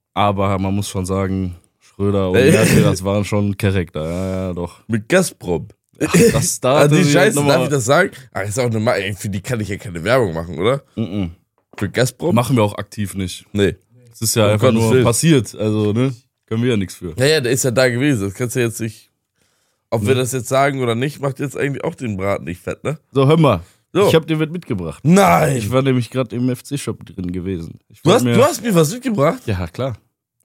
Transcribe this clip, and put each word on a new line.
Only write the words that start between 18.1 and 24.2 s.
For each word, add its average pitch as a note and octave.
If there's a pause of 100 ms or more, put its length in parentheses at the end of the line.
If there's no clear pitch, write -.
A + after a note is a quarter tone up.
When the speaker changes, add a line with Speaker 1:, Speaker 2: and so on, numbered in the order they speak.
Speaker 2:
Das G2
kannst B2
du C3
jetzt A#2
nicht, A2 (800)
ob A2+
wir A2
Speaker 1:
Ja. C3+
Speaker 2:
das B2+
jetzt C3
sagen C3+
oder A#2+
nicht, C3+
macht C3+
jetzt C#3+
eigentlich C#3
auch E3+
den G#2+
Braten F#2+
nicht E2+
fett, -
ne? C#3+ (120)
Speaker 1:
So, C3+
hör D#3
mal. C3 (320)
Speaker 2:
So. F#3+
Speaker 1:
Ich C#3+
hab D#3+